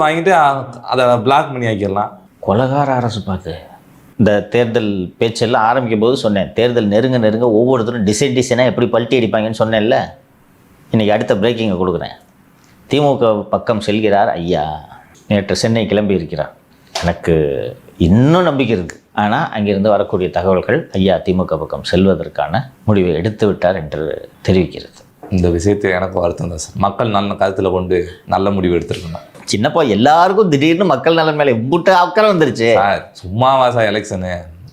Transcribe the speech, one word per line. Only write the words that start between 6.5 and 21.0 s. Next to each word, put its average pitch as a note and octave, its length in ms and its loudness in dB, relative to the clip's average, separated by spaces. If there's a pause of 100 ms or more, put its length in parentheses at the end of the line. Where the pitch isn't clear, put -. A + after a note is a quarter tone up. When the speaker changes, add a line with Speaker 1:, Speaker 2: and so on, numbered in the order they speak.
Speaker 2:
தேர்தல் A#2 340 0
நெருங்க A#2+ 320 2
நெருங்க A2+ 320 2
ஒவ்வொருத்தரும் A#2 560 2
டிசைன் B2 360 0
டிசைனா B2 220 0
எப்படி B2 240 0
பல்டி A#2+ 320 0
அடிப்பாங்கன்னு A2 380 -2
சொன்னேன்ல. A2 380 0 (920)
இன்னைக்கு G#2+ 220 2
அடுத்த A2+ 220 0
பிரேக்கிங்கை A2 420 -2
கொடுக்குறேன். F2 380 -4 (760)
திமுக B2 520 2
பக்கம் G2+ 380 -2
செல்கிறார் G#2 460 0
ஐயா. D#2+ 540 -4 (480)
நேற்று G2 280 0
சென்னை A2+ 300 0
கிளம்பி G2+ 280 0
இருக்கிறார். D#2 400 -6 (480)
எனக்கு F2 340 0 (640)
இன்னும் B2+ 440 4
நம்பிக்கை C3+ 340 0
இருக்கு. E2+ 240 -8 (120)
ஆனா A2 360 -2
அங்கிருந்து G#2 400 0
வரக்கூடிய G2 420 0
தகவல்கள் F#2+ 600 0
ஐயா F#2+ 240 2